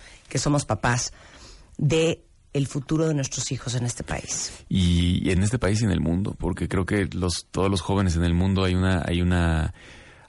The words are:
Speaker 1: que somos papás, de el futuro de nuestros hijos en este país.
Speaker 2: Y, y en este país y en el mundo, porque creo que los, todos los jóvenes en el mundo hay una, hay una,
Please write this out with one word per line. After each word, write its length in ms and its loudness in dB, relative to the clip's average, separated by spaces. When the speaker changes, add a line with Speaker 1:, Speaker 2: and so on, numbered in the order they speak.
Speaker 1:
que 100 -4
somos 260 0
papás, 480 -2
de 460 2
el 160 0
futuro 400 -2
de 60 0
nuestros 380 -4
hijos 240 -6
en 100 -2
este 180 -6
país. 640 -8
Speaker 2:
Y, 600 2
y 40 2
en 100 2
este 180 0
país 200 0
y 40 0
en 80 2
el 80 2
mundo, 380 0
porque 300 -4
creo 180 0
que 260 0
los, 380 -2
todos 200 0
los 100 0
jóvenes 360 0
en 80 2
el 100 2
mundo 300 2
hay 100 2
una, 320 2
hay 160 0
una, 520 2